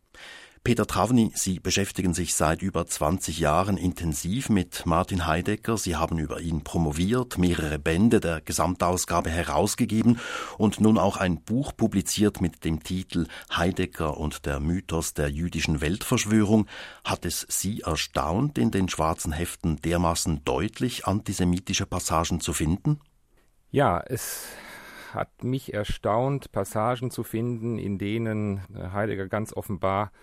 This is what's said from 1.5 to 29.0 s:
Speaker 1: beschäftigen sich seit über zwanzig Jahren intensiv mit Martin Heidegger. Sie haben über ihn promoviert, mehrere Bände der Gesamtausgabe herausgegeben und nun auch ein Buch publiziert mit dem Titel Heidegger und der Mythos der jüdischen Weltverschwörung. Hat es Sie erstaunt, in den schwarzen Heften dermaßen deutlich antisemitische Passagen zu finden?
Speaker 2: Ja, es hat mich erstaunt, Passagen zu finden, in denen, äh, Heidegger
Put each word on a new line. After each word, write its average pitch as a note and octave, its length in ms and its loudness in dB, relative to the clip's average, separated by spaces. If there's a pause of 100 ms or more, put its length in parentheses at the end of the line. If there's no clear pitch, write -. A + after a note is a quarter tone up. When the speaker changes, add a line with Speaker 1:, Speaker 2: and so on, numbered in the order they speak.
Speaker 1:
beschäftigen F#2 520 0
sich E2+ 220 -2
seit D#2+ 260 2
über E2+ 280 -2
zwanzig D#2 500 -2
Jahren F2 380 2
intensiv E2+ 720 -2
mit F#2+ 360 0
Martin F2 400 0
Heidegger. F#2+ 520 -2
Sie F2+ 180 -2
haben E2 240 0
über D#2 220 -4
ihn E2 240 -2
promoviert, F2+ 720 0
mehrere D#2+ 400 2
Bände F#2+ 400 4
der E2 220 0
Gesamtausgabe F2 920 0
herausgegeben G#2 880 2 (400)
und G#2+ 220 2
nun A2 180 8
auch F#2+ 200 4
ein F2+ 220 0
Buch B2+ 360 -4
publiziert G#2 640 2
mit F2 240 -2
dem D#2+ 180 0
Titel F#2 460 -2 (280)
Heidegger E2+ 600 0
und D#2 280 -6
der C#2+ 140 -2
Mythos E2+ 560 -2
der D2 140 0
jüdischen D#2 520 -2
Weltverschwörung. G#2 840 4 (380)
Hat G2 220 -4
es - 220 -4
Sie - 340 -4
erstaunt, E2 760 0
in A#2 140 2
den F#2+ 160 2
schwarzen D#2+ 420 0
Heften D#2+ 460 -2
dermaßen E2 680 0
deutlich G2+ 600 -2
antisemitische F#2+ 800 0
Passagen E2+ 540 0
zu - 120 -4
finden? G2 460 0 (720)
Speaker 2:
Ja, A2+ 340 2
es - 440 -8 (640)
hat - 320 -6
mich C3 280 -4
erstaunt, A#2 760 0
Passagen A#2 640 -2
zu A#2 100 -6
finden, A#2 560 -2
in G2 200 -2
denen, G#2 640 -2 (120)
äh, F2+ 160 -8
Heidegger G2+ 380 -2